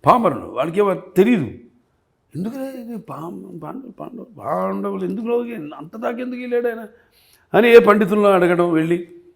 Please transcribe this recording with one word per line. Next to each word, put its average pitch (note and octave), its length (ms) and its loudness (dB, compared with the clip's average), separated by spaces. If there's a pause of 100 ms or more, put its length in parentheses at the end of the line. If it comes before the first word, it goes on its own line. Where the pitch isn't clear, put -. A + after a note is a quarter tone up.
పామరులు D#3 400 2
వాళ్ళకేమో E3 480 0
తెలీదు. F#3+ 520 2 (880)
"ఎందుకులే C4 460 -10
ఇది A3+ 160 -12
పాం-, F3+ 600 -14
పాండవులు, - 400 -16
పాండవులు, - 260 -14 (120)
పాండవులు F#3+ 680 -6
ఎందుకు G3 220 -6
లోకి A#3+ 280 -4
అంత D3+ 420 -14
దాకా A#3+ 220 -6
ఎందుకు B3 220 -8
వెళ్ళాడు A#3+ 280 -4
ఆయన?" A3+ 180 -8 (680)
అని A#3 160 4
ఏ A#3 80 10
పండితులను G#3 460 4
అడగడం F3 480 4
వెళ్ళి E3 360 -2 (280)